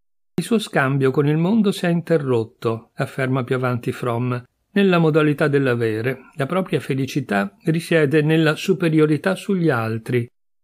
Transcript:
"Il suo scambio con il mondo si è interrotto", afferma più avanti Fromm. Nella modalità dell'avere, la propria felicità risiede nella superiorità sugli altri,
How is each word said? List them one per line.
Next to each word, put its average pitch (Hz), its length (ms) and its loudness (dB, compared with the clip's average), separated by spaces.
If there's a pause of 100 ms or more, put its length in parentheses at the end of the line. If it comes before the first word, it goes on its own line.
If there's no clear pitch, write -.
(360)
"Il 170 80 -4
suo 226 140 0
scambio 139 520 0
con 143 160 2
il 151 100 2
mondo 196 360 2
si - 140 -4
è - 20 2
interrotto", 127 1080 -2
afferma 131 480 -2
più 131 140 -2
avanti 123 340 -2
Fromm. 123 440 -4 (380)
Nella 196 260 4
modalità 151 500 2
dell'avere, 120 880 -2
la 139 100 -4
propria 175 360 -2
felicità 131 840 -4
risiede 160 560 2
nella 156 360 2
superiorità 160 800 2
sugli 185 360 -2
altri, 117 560 -2 (380)